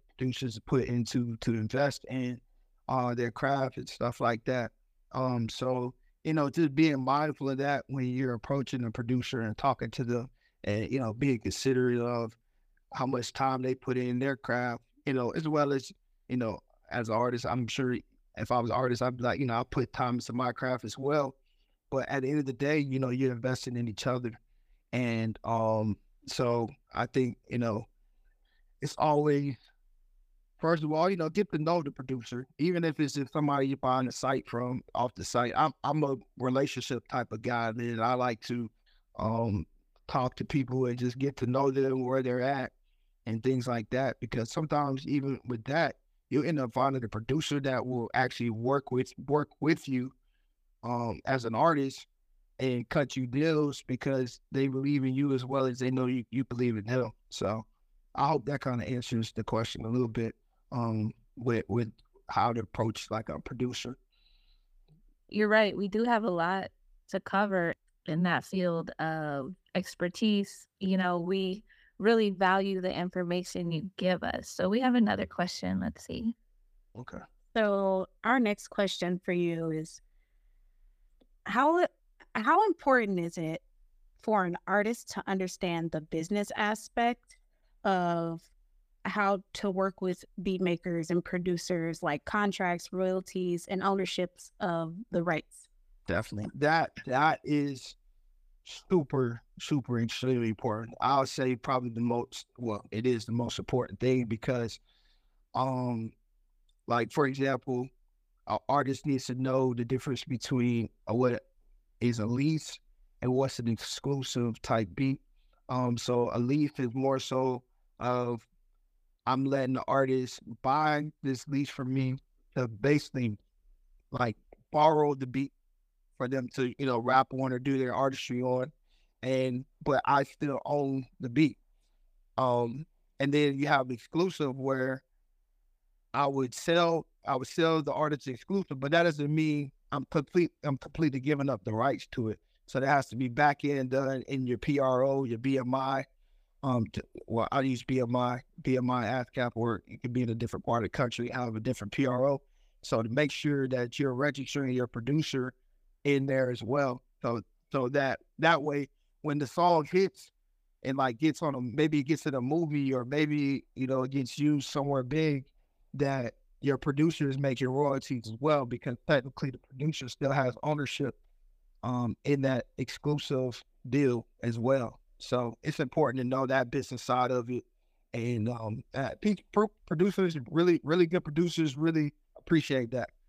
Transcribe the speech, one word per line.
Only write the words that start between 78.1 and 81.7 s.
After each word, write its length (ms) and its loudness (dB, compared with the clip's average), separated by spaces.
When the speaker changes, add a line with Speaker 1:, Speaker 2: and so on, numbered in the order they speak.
Speaker 3:
our 160 4
next 300 0
question 560 0
for 80 -2
you 380 0
is, 300 -6
how, 420 4